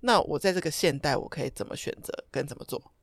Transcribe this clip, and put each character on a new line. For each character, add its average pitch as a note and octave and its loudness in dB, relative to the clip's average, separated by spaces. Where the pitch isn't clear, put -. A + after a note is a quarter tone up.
那 A#3 6
我 - 0
在 F#3+ 2
这 F3+ 2
个 E3 -2
现 D3+ 2
代 C#3+ 2
我 - -2
可 - -6
以 - -2
怎 - -6
么 - -10
选 - -6
择 - -8
跟 C3+ -2
怎 C#3 -12
么 - -12
做？ - -10